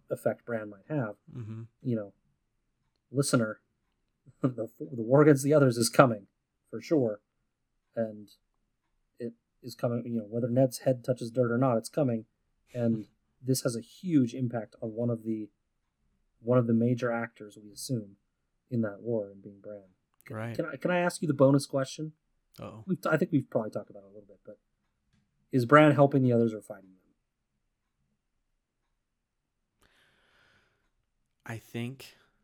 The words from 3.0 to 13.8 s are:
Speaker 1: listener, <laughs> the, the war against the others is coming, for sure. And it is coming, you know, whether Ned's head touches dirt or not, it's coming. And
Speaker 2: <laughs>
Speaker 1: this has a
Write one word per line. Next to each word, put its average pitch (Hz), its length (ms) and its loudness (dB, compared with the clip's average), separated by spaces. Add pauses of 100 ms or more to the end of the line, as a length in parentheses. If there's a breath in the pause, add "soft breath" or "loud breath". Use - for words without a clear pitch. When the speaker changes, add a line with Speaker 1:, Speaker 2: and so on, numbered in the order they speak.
Speaker 1:
listener, 120 500 0 (400)
<laughs> - 420 -14
the, 120 260 -4 (100)
the 131 240 -10
war 131 200 6
against 147 220 6
the 143 100 4
others 135 220 6
is 117 120 2
coming, 117 380 4 (440)
for 113 100 -10
sure. 117 400 -2 (760)
And 107 360 -8 (880)
it 117 120 -10 (300)
is 120 140 -16
coming, 120 300 -4
you 117 120 -4
know, 107 100 -6
whether 117 200 -4
Ned's 127 300 2
head 123 260 -2
touches 123 260 -4
dirt 120 220 0
or 120 60 0
not, 131 200 2
it's 110 100 -6
coming. 120 360 -2 (500)
And 113 320 -2 (180)
Speaker 2:
<laughs> - 180 -20
Speaker 1:
this 127 200 -2
has 120 140 -4
a 113 40 -6